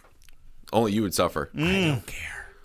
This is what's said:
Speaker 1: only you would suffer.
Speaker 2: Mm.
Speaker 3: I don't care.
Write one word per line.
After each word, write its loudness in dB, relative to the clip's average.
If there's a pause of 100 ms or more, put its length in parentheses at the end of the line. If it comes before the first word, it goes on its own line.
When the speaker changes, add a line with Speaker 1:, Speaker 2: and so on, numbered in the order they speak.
(720)
Speaker 1:
only 4
you 2
would -2
suffer. 2
Speaker 2:
Mm. 0
Speaker 3:
I 4
don't 0
care. -10 (180)